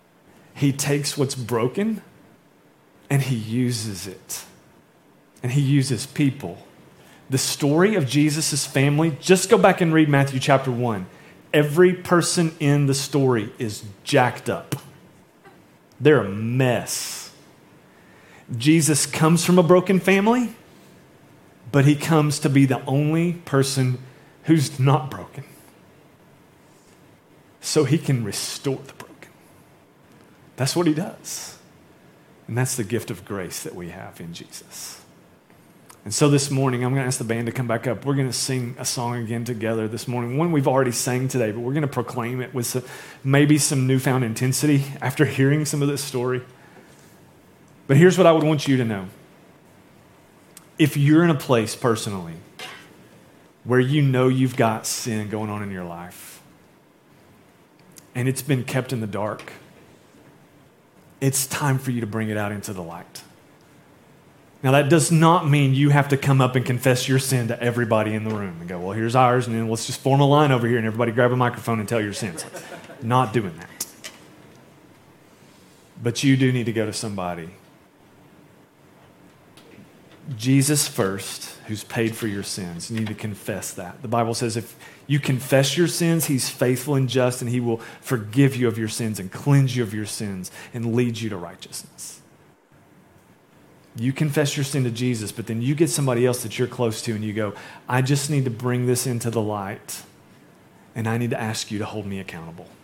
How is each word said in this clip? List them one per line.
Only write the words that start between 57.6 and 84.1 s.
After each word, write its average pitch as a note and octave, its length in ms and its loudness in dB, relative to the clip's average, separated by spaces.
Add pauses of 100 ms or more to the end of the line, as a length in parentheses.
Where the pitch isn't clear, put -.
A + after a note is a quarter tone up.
and B2+ 140 -2
it's C3 120 -4
been C3 220 -2
kept B2+ 300 -4
in A#2 80 -4
the A2 60 -6
dark, G2+ 440 -8 (1700)
it's C#3 260 0
time C3+ 340 -2
for C3 120 -6
you A#2+ 80 -2
to A2+ 80 -4
bring A2 220 -4
it G#2 80 -2
out G#2 160 -4
into G#2 180 -10
the F#2 100 -10
light. E2+ 420 -14 (1400)
Now, C3 80 4
that C#3 180 6
does D#3 220 4
not E3 360 6
mean C#3+ 280 4
you C#3+ 160 4
have C#3+ 180 4
to C#3 80 2
come C3+ 240 2
up B2+ 140 2
and B2 100 0
confess B2+ 420 0
your C3 120 2
sin B2 300 -2
to A#2 120 -4
everybody A2 540 0
in G#2+ 80 -4
the A2 100 -4
room G2 260 -6
and E2+ 80 -12
go, F2+ 120 -10
"Well, F#2 140 -6
here's A2+ 220 -2
ours, B2+ 300 4
and A2+ 100 -4
then A2+ 140 -2
let's A2+ 160 -4
just - 160 -8
form C3+ 180 4
a C#3+ 60 6
line C#3+ 260 6
over A#2+ 160 2
here A#2+ 120 2
and A2 80 -2
everybody A2+ 240 -2
grab B2 200 2
a B2 40 -2
microphone A#2+ 440 -2
and G2+ 80 -6
tell A#2 140 -2
your G#2 100 -4
sins." F#2 320 -8 (600)
Not A#2+ 300 2
doing G2+ 260 -2
that. - 260 -14 (2250)
But A#2 220 -4
you C3+ 120 6
do B2+ 160 4
need B2 140 -2
to A2+ 80 -4
go G#2+ 140 0
to G#2+ 40 -6
somebody. F2+ 600 -8 (2750)
Jesus C3+ 520 2
first, - 640 -4 (160)
who's G#2+ 160 -8
paid A2+ 320 -2
for A#2 100 -8
your G2+ 180 -6
sins. F2 460 -10
You A2+ 80 -6
need A2 120 -4
to G#2+ 40 -6
confess G2+ 600 -10
that. F2+ 280 -14
The - 60 -12
Bible A#2 260 0